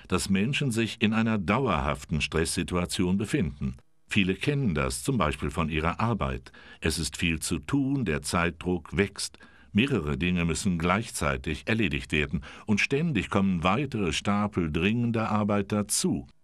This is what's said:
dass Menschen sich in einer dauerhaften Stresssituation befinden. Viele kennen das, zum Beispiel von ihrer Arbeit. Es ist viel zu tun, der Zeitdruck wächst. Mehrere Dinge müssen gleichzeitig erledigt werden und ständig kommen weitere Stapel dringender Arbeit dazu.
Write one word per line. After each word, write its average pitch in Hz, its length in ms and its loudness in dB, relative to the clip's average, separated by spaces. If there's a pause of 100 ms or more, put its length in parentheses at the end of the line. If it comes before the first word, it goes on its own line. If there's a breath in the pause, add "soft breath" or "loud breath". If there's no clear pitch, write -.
dass 90 220 0
Menschen 120 420 2
sich 110 280 -2
in 110 120 2
einer 113 260 2
dauerhaften 80 840 0
Stresssituation 87 960 0
befinden. 101 580 -2 (320)
Viele 95 260 2
kennen 139 400 0
das, 67 280 -2
zum 139 140 0
Beispiel 78 340 0
von 80 180 -2
ihrer 78 320 0
Arbeit. 73 520 -2 (280 loud breath)
Es 80 180 0
ist 78 180 -4
viel 82 240 0
zu - 180 -2
tun, 139 460 0
der 76 180 0
Zeitdruck 87 720 -2
wächst. - 420 -2 (360 loud breath)
Mehrere 101 440 2
Dinge 87 260 2
müssen 85 340 0
gleichzeitig 80 880 0
erledigt 98 460 0
werden 76 320 0 (220 loud breath)
und 104 140 2
ständig 139 500 0
kommen 95 340 2
weitere 104 480 0
Stapel 101 580 0
dringender 110 600 0
Arbeit 104 420 0
dazu. 104 540 0 (180)